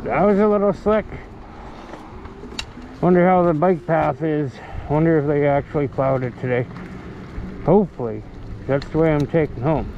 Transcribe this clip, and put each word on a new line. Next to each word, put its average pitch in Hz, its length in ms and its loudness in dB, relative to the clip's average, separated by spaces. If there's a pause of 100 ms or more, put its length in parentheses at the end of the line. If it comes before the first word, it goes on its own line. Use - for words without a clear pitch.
That 180 200 0
was 202 140 6
a 214 100 6
little 208 260 4
slick. 208 320 0 (2000)
Wonder 175 240 6
how 185 180 6
the 175 100 4
bike 165 340 2
path 156 340 0
is. 151 300 -2 (380)
Wonder 160 300 4
if 139 60 0
they 147 220 2
actually 143 400 0
plowed 135 360 0
it 123 180 -6
today. 123 260 0 (1000)
Hopefully. 135 560 2 (460)
That's 139 220 0
the - 80 -2
way 160 160 4
I'm 147 140 2
taking 147 360 0
home. 139 340 0